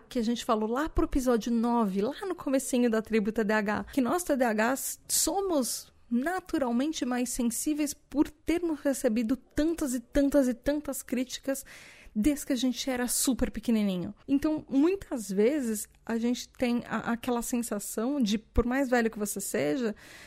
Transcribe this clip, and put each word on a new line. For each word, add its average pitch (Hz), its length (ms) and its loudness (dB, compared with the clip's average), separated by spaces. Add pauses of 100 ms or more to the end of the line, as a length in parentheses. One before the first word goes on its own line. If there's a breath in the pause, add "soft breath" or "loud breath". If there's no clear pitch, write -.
(100)
que - 80 -4
a 233 40 2
gente 226 220 -2
falou 214 240 0
lá 277 220 -2
pro 330 160 0
episódio 247 440 2
nove, 226 520 2
lá 262 120 -2 (120)
no 370 80 -2
comecinho 262 560 0
da 220 100 2
tribo 220 320 0
T 226 100 0
D 208 120 0
A 214 40 2
H, 208 260 -2 (100)
que 277 80 2
nós 349 200 0
T 285 140 0
D 254 80 2
A 233 80 2
Hs 226 560 -2
somos 339 840 0 (200)
naturalmente 277 960 -2
mais 247 240 -2
sensíveis 294 640 -2
por - 360 -2
termos 330 500 -2
recebido 247 560 0
tantas 302 580 2
e 254 60 -2
tantas 277 480 6
e 247 60 2
tantas 285 480 -2
críticas - 640 -4 (500 loud breath)
desde 214 320 2
que 294 60 0
a 262 40 0
gente 247 340 -2
era 247 180 -2
super 240 420 0
pequenininho. 208 640 0 (120)
Então, 302 420 0
muitas 277 640 0
vezes, 220 560 0 (180)
a 226 120 -4
gente 240 320 -2
tem 240 380 -2
a, - 260 -4
aquela 240 300 -2
sensação 233 800 -4
de, 208 180 2
por - 260 0
mais 254 240 0
velho 233 220 4
que 220 80 -10
você 208 200 -4
seja, 247 560 -2 (320 loud breath)